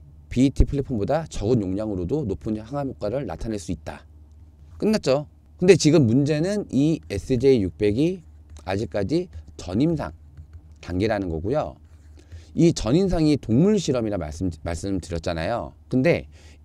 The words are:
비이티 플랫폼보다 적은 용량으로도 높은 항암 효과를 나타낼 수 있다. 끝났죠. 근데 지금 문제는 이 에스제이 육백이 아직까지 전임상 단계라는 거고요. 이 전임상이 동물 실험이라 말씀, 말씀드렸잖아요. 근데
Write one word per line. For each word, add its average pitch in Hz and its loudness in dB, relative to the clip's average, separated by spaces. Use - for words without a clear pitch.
비이티 135 2
플랫폼보다 139 -2
적은 110 0
용량으로도 98 -2
높은 107 -6
항암 135 -8
효과를 113 -6
나타낼 104 -6
수 - -8
있다. 78 -12
끝났죠. 151 0
근데 180 8
지금 147 6
문제는 151 0
이 147 2
에스제이 123 2
육백이 123 0
아직까지 107 -2
전임상 120 -2
단계라는 98 -2
거고요. 87 -4
이 165 6
전임상이 156 2
동물 180 2
실험이라 113 -2
말씀, 80 -4
말씀드렸잖아요. 85 -4
근데 127 2